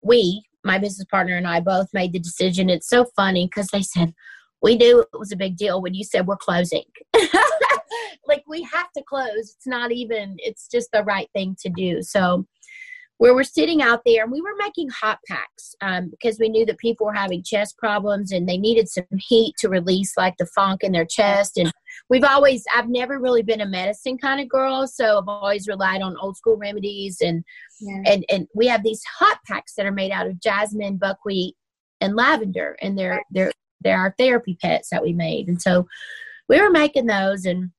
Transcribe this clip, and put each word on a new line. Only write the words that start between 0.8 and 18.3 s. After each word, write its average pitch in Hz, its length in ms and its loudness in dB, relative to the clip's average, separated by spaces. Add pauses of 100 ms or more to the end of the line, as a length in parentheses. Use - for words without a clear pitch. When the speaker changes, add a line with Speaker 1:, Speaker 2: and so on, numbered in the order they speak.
Speaker 1:
partner 180 260 0
and 180 120 -2
I 170 120 0
both 185 340 0
made 185 200 -2
the 185 60 -2
decision. 180 500 0
It's 175 180 -2
so 240 180 4 (100)
funny 185 320 0
'cause 190 240 -6
they 202 100 0
said, 170 320 0 (480)
"We 233 140 6
knew 240 240 8
it 226 80 2 (100)
was 208 140 -12
a 196 40 -10
big 185 200 -6
deal 196 260 -2
when 185 120 -6
you 196 100 -8
said 185 220 -2
we're 190 120 -4
closing." 175 460 -2 (300)
<laughs> 494 680 4 (440)
Like, 285 220 0
we 320 160 -8
have 339 300 -6
to 277 100 -10
close. 226 520 -6
It's - 100 -16
not 240 260 -4
even, 214 460 -6
it's - 300 -10
just 240 240 -4
the 208 120 2
right 196 300 -2
thing 190 280 -4
to 185 80 -6
do. 175 320 -2
So 180 440 0 (760)
we 240 120 8
were 262 120 6
sitting 311 380 0
out 233 240 2
there 226 180 6
and 240 80 -6
we 285 100 -4
were 403 160 -8
making 403 320 -4
hot 214 380 -4
packs, - 540 -12
um, 185 280 -4
because 220 300 -4
we 226 100 2
knew 220 160 2
that 214 120 -2
people 226 280 -2
were 208 80 -2
having 190 300 -4
chest 208 340 -4
problems 202 540 -2